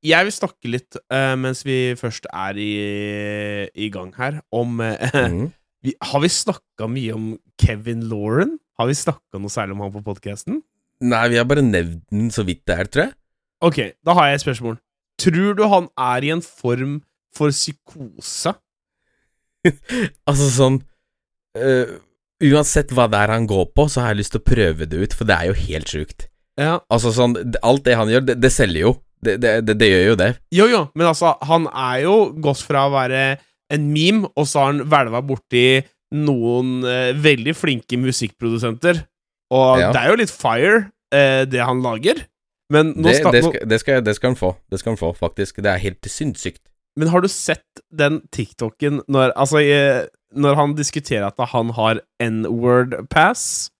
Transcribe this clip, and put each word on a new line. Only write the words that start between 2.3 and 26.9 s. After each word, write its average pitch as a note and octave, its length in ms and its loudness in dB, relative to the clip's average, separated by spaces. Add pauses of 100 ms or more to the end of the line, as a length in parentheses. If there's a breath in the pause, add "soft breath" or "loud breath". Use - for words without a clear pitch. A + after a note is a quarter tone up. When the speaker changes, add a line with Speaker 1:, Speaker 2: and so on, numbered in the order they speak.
Speaker 1:
er F#2+ 240 -8
i, G#2 1160 -8
i G#2+ 160 -6
gang F#2 240 -14
her, C#3+ 260 -8 (120)
om, A#2 280 -4
eh, A2+ 160 -4
<laughs> B2 160 -6
Speaker 2:
Mhm. B2 400 -2 (300)
Speaker 1:
vi, C3 180 -6
har - 200 -4
vi D#3+ 80 2
snakka - 600 -6
mye A#2+ 260 -4
om A2 240 -8 (200)
Kevin A2+ 500 -2
Lauren? A#2 500 -2 (200)
Har A#2 80 0
vi C3 60 0
snakka - 480 -6
noe G2+ 80 -10
særlig G2+ 240 -6
om G2+ 80 -10
han G2+ 100 -8
på G#2 140 -14
podcasten? G2+ 580 -10 (380)
Speaker 2:
Nei, A#2+ 280 2
vi A#2+ 80 2
har A#2 100 4
bare C#3+ 180 2
nevnt E2+ 460 0
den G#2+ 200 -2
så G#2+ 140 -4
vidt F2+ 220 -6
det F2 120 -2
er, F#2 60 -2
tror C3 200 -2
jeg. C4+ 100 -8 (480)
Speaker 1:
Ok, D3 320 0 (100)
da E3 80 0
har F3 160 4
jeg C#3 60 2
et C#3 100 -6
spørsmål. A#2 340 -6 (400)
Tror F#3+ 380 0
du G#3 100 0
han F#3 300 2
er B2+ 280 -2
i C#3+ 60 -2
en E3 120 -4
form C3 600 -4 (320)
for D3+ 160 0
psykose? - 1120 -8
Speaker 2:
<laughs> - 0 - (1700 loud breath)
Altså C#3+ 240 2
sånn, C3 260 2 (800)
øh, B2+ 420 0 (440)
uansett D3 540 4
hva B2 160 4
det G#2 80 0
er G#2 160 2
han A2+ 140 0
går G2 240 0
på, D3 160 4
så B2+ 160 -2
har A2+ 100 0
jeg G2+ 80 -4
lyst - 140 -8
til G#2+ 60 -4
å - 40 2
prøve E2 420 2
det D#2+ 120 -4
ut, - 160 -2
for A2 120 -4
det F#2+ 80 4
er E2+ 140 -2
jo G2 60 0
helt - 340 -6
sjukt. - 380 -8 (300)
Speaker 1:
Ja. D#3 180 0 (140)